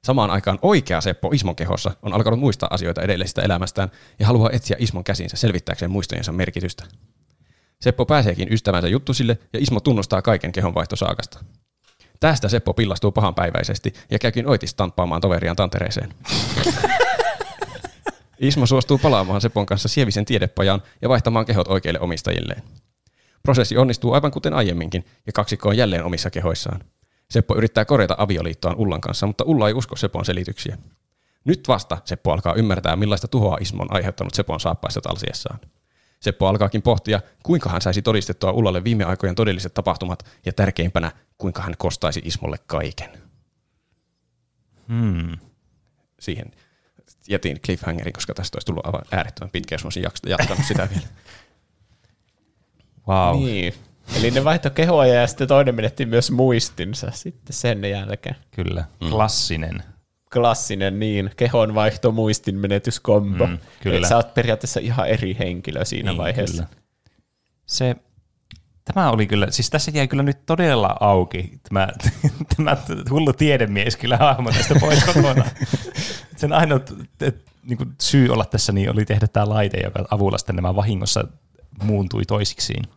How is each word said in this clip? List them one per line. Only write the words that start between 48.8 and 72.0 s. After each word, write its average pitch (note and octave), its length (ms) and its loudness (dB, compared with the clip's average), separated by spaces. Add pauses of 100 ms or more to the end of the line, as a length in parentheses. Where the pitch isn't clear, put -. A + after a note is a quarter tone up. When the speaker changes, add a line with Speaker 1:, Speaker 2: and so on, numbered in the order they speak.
Speaker 1:
aivan - 160 -6 (100)
äärettömän F2 400 -6
pitkä, E2 240 -8
jos - 80 -8
mä D#2+ 40 -10
olisin F2+ 160 -6
jaks-, - 260 -8
jatkanut F#2 360 0
sitä E3+ 260 -2
vielä. F#2 160 -6
<laughs> - 100 -20 (1900)
Speaker 2:
Vau. F#2+ 320 4
Speaker 3:
Niin. G2+ 340 0 (420)
Eli A#2+ 160 2
ne C3+ 120 2
vaihtoi D#3 280 2
kehoa D#3 340 4
ja A#2+ 220 6
sitten C3 200 -2
toinen C3+ 280 6
menetti A2 300 -2
myös A#2 260 2
muistinsa A#2+ 800 0
sitten - 420 -14
sen G#2 320 -2
jälkeen. G2+ 500 -6 (160)
Speaker 2:
Kyllä. F2 340 -4 (160)
Speaker 3:
Mm. E2 80 -4
Speaker 2:
Klassinen. E2+ 720 0 (500)
Speaker 3:
Klassinen, G2+ 680 0
niin. G#2 380 -2
Kehonvaihto, A2 760 2
muistin A2 440 0
menetyskombo. G2+ 920 0
Speaker 2:
Mm, F2 100 -4 (260)
kyllä. F2+ 140 2
Speaker 3:
Et F2 80 2
sä G2 100 4
oot A#2 180 2
periaatteessa A#2 460 0
ihan A#2+ 280 -2
eri G#2+ 320 0
henkilö F2+ 460 -4
siinä - 260 -4
Speaker 2:
Niin, E2+ 60 -4
Speaker 3:
vaiheessa. F2 460 -4
Speaker 2:
kyllä. - 140 -14 (880)
Se, B2+ 300 -2 (880)
tämä E3+ 280 2
oli G#2+ 160 2
kyllä, G2+ 220 2
siis A#2 200 -2
tässä D#3 240 -2
jäi C#3 140 2
kyllä C#3 160 0
nyt C#3 220 0
todella D3 540 2
auki F#2 600 2 (100)
tämä, G2 180 2 (340)